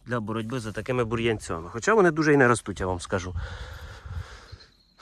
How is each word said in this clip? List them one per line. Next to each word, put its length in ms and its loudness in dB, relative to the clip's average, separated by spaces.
для 140 -2
боротьби 400 -4
за 120 -8
такими 320 -2
бур'янцями. 680 -2
Хоча 220 0
вони 180 6
дуже 220 4
і 40 8
не 100 8
ростуть, 320 2
я 80 0
вам 120 -2
скажу. 360 -4